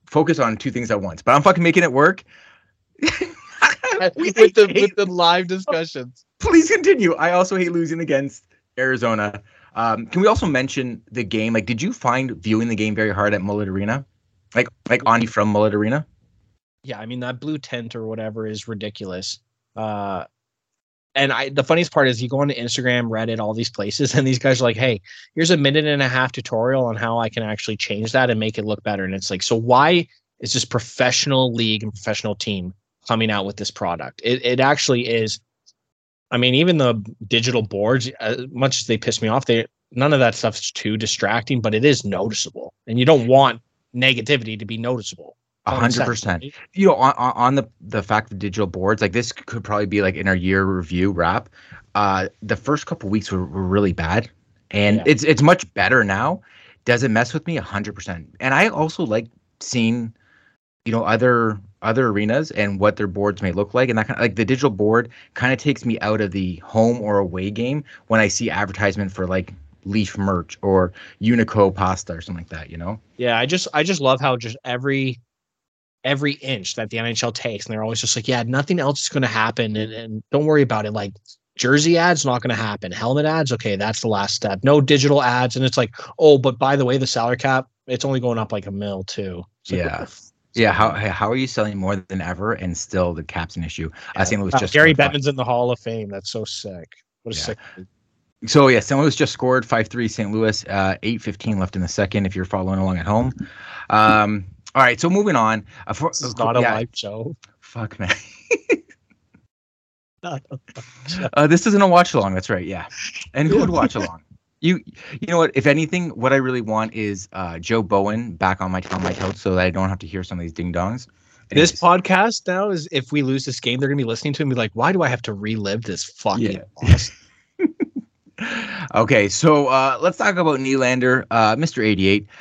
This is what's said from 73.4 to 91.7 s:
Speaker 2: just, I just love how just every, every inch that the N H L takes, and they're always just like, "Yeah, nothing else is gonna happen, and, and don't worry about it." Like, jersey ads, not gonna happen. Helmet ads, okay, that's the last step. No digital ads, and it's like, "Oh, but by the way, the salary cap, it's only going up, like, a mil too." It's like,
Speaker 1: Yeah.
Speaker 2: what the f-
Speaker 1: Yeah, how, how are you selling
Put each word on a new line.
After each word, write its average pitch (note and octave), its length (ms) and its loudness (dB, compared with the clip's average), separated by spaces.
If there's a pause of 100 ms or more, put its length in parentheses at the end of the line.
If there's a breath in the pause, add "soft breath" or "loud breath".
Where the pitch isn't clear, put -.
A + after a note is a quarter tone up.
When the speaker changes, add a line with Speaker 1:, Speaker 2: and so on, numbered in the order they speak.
Speaker 2:
just, F3 300 -2
I D3+ 80 2
just F3 180 -2
love C3 200 2
how C3 160 0
just A#2 280 -10
every, C3 540 -4 (840)
every C#3 300 0
inch C3 420 -8
that A2 140 -6
the A2+ 80 -6
N A2+ 80 -4
H A2+ 160 -4
L A#2+ 100 -2
takes, A2 340 -8
and A#2 60 -8
they're G#2+ 100 -6
always A2+ 180 -4
just - 160 -2
like, A2 120 -6
"Yeah, B2 140 0
nothing C#3+ 380 -2
else C#3 220 -2
is - 80 -4
gonna C3 160 0
happen, A2 500 -2
and, A2 160 -4
and A2 300 -10 (100)
don't D3+ 140 2
worry D3+ 160 6
about A2 240 0
it." G#2+ 60 -6
Like, G2+ 200 -6 (460)
jersey D3+ 400 4
ads, E3 260 2
not B2 160 0
gonna B2 140 -2
happen. G#2 360 -6
Helmet B2 360 0
ads, D#3 260 0
okay, G#2+ 240 -2
that's G#2 240 -2
the A#2 80 -2
last G2+ 260 -2
step. G2 300 -4
No C#3+ 160 6
digital C#3+ 420 4
ads, B2 340 0
and C3 80 0
it's B2+ 120 0
like, A#2 180 0 (240 loud breath)
"Oh, D3+ 200 8
but B2+ 200 0
by C3+ 180 2
the C3+ 100 0
way, B2+ 120 2
the C3 80 -2
salary A#2+ 300 0
cap, C3 320 0 (180)
it's B2+ 180 -4
only C3+ 160 -2
going A#2+ 180 -2
up, G#2+ 140 -4
like, G#2 140 -6
a G2+ 40 -10
mil G2 320 -6
too." F#2 420 -10 (180)
It's - 100 -14
like, F#2 60 -2
Speaker 1:
Yeah. E2+ 120 -2
Speaker 2:
what - 80 -6
the - 60 -10
f- - 280 -20 (220)
Speaker 1:
Yeah, A2 180 4
how, G#2+ 180 2
how G#2 400 -4
are B2+ 60 -2
you C3 100 -2
selling G#2 300 -4